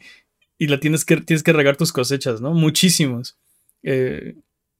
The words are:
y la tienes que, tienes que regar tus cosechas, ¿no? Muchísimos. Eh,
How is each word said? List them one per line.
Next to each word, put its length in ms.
y 100
la 100
tienes 260
que, 120
tienes 260
que 100
regar 240
tus 160
cosechas, 480
¿no? 140
Muchísimos. 840
Eh, 540